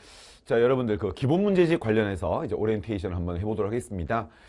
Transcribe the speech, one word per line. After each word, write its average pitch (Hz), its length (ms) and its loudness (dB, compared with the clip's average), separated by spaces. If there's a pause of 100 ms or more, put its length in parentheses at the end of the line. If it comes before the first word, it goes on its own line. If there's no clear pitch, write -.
(460)
자, 117 160 2
여러분들 123 360 2
그 101 160 -2
기본 160 300 2
문제집 180 380 4
관련해서 104 640 0
이제 98 100 -4
오리엔테이션 104 580 -2
한번 87 260 -4
해보도록 104 300 -2
하겠습니다. 110 600 -4 (200)